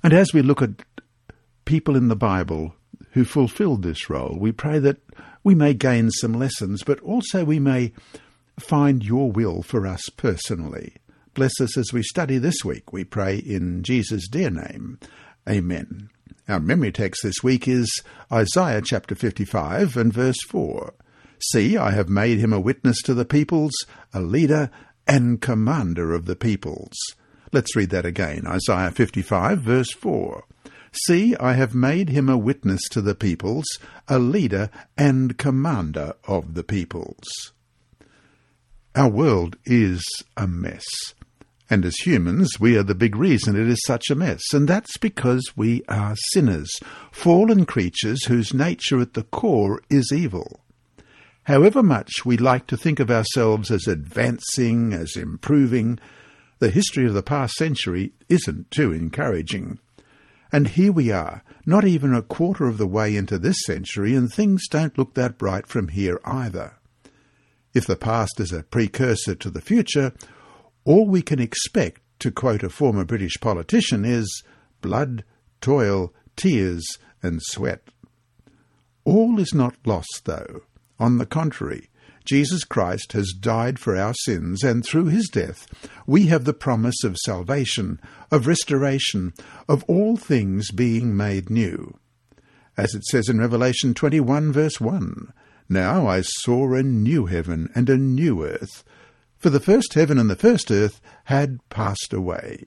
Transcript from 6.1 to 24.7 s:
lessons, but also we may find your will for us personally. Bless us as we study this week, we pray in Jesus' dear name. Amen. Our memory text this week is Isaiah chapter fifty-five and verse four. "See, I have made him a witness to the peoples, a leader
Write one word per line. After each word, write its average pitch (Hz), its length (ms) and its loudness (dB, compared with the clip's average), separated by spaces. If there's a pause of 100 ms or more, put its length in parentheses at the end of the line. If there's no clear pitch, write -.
lessons, 113 480 -4
but 143 200 -2
also 190 440 -2
we 151 140 2
may 127 340 2 (640)
find 143 460 2
your 120 260 0
will 92 300 -2
for 101 240 -4
us 90 320 -8
personally. 85 800 -6 (400)
Bless 131 160 0 (100)
us 123 160 -2
as 123 160 -4
we 120 80 -2
study 135 380 -2
this 151 260 -2
week, 69 260 -8
we 92 120 -8
pray 98 340 -4
in 90 460 -6
Jesus' 110 440 -2
dear 147 220 -2
name. - 480 -10 (500)
Amen. 98 640 -4 (380)
Our 98 120 -2
memory 110 320 2
text 98 300 -4
this 101 220 -4
week 127 240 2
is 123 340 0 (300)
Isaiah 117 520 2
chapter - 300 -4
fifty-five 104 840 -2
and 117 160 4
verse 123 360 0
four. - 480 -6 (560)
"See, 127 260 4
I 104 140 2
have 98 180 0
made 104 300 2
him 110 120 2
a 104 80 2
witness 117 440 0
to 135 100 0
the 120 120 0
peoples, 151 480 0 (380)
a 95 100 -4
leader 143 500 2 (340)